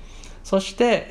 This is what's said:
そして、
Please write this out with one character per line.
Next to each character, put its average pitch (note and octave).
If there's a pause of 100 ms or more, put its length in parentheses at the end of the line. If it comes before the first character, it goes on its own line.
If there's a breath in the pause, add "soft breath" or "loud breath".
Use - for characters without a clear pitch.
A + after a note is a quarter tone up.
(440 loud breath)
そ G3
し -
て、 A#3+